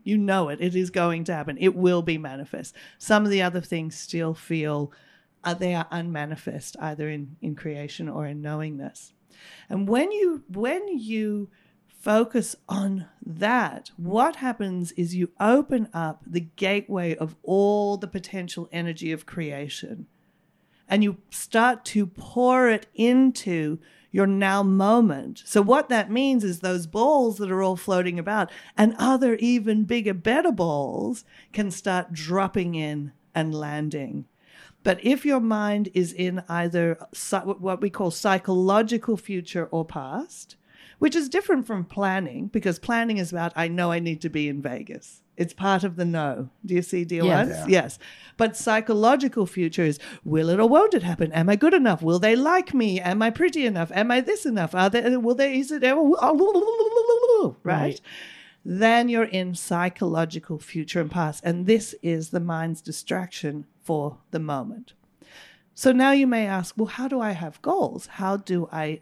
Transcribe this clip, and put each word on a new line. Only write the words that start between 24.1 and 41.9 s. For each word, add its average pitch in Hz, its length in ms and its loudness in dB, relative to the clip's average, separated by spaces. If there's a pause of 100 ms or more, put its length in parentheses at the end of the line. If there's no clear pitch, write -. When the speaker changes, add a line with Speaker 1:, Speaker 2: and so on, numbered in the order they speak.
Speaker 1:
your 196 160 2
now 196 360 2
moment. 190 840 2
So - 160 4
what 269 300 4
that 208 200 0
means 254 340 2
is 175 160 -2
those 180 260 -2
balls 233 520 2
that 202 120 -4
are 190 120 0
all 185 140 0
floating 180 420 0
about 196 320 -2 (260)
and 220 220 6
other 254 380 2
even 220 480 2
bigger, 214 300 0
better 240 380 2
balls 170 720 -2 (280)
can 208 180 -2
start 180 420 -4
dropping 175 600 -2
in 151 380 -4 (220)
and 160 200 -2
landing. 147 720 -6 (580)
But 185 220 0
if 269 220 2
your 269 140 2
mind 208 520 0
is 180 200 0
in 180 360 -4
either 170 500 0 (140)
psy-, - 280 -4
what 185 400 -4
we 202 100 0
call 180 200 -2
psychological 196 1080 2
future 180 500 -6
or 165 180 -4
past, 160 720 -10 (420)
which 294 160 2
is 302 140 0
different 320 380 0
from 196 180 -6
planning, 185 640 -4